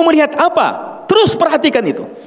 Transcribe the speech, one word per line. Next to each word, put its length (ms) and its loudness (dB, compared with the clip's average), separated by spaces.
melihat 320 2
apa? 720 -2
Terus 240 4
perhatikan 500 0
itu. 220 -4